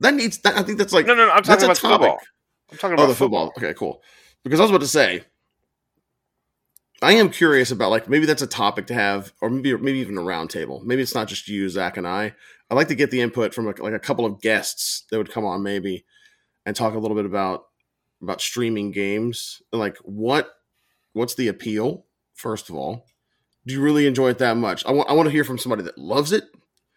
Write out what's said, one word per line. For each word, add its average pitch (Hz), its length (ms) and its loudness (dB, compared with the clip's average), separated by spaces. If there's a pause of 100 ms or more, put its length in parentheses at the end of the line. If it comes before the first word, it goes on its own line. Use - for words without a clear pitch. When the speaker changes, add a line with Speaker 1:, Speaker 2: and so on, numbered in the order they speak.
Speaker 1:
That 269 140 4
needs, 233 240 -2
that, - 180 2
I 202 60 0
think 202 160 -4
that's 202 140 0
like, - 140 6
Speaker 2:
No, 240 80 6
no, 233 120 6
no, 196 60 6
I'm 175 120 6
Speaker 1:
that's - 40 -6
Speaker 2:
talking 202 140 8
Speaker 1:
a - 40 4
Speaker 2:
about 180 100 6
the - 120 -4
football. 160 280 6
Speaker 1:
topic. - 120 -16 (440)
Speaker 2:
I'm 151 60 -20
talking 180 200 -2
Speaker 1:
Oh, 147 60 8
Speaker 2:
about - 20 6
Speaker 1:
the 127 80 4
football. 104 380 2
Speaker 2:
football. 113 180 -6
Speaker 1:
Okay, - 80 -6
cool. - 240 -8 (400)
Because 143 180 0
I 208 40 8
was 214 60 4
about 185 120 4
to 139 60 -4
say, 98 340 2 (1800)
I 156 100 6
am 214 180 6
curious 135 400 4
about, 101 200 0
like, 113 180 0
maybe 151 180 2
that's 147 160 0
a 127 40 -4
topic 101 400 -2
to 123 80 -6
have, 98 460 -2
or 113 100 -2
maybe, 131 260 -2
maybe 135 220 -2
even 101 180 -6
a 87 60 -6
round 85 280 -6
table. 69 340 -10
Maybe 127 180 0
it's - 120 -6
not 107 140 -4
just 95 180 -12
you, 98 220 -4
Zach, 90 300 -4
and 90 100 -6
I. 101 260 -6 (360)
I'd 117 40 -4
like 160 140 4
to 151 60 -2
get 131 160 0
the 127 100 -2
input 117 340 -2
from, 113 120 -4
like, 101 140 -6
like, 104 120 -6
a 107 60 -4
couple 120 260 -4
of 101 160 -4
guests - 680 -2
that 110 80 -2
would 104 120 -4
come 110 140 -6
on 95 180 -4
maybe 98 420 -6 (600)
and 104 100 -6
talk 110 200 -2
a 113 40 -4
little 107 180 -2
bit 104 100 -2
about, 95 400 -4 (560)
about 87 180 -8
streaming 110 520 -4
games. 104 680 -6 (120)
And, 117 60 -2
like, 104 200 -4
what, 113 500 -2 (640)
what's 120 220 -4
the 123 140 -2
appeal, 107 580 -6 (280)
first - 360 -10
of 85 40 -14
all? 78 300 -10 (640)
Do 131 80 -8
you 139 80 -2
really 147 240 4
enjoy 131 240 2
it 123 80 -2
that 117 180 2
much? 107 300 -2
I 123 60 0
wa-, 143 140 2
I 139 60 0
wanna 156 180 4
hear 147 140 2
from 127 140 -8
somebody 117 240 -4
that 85 160 -12
loves 135 340 -2
it, 214 120 0 (520)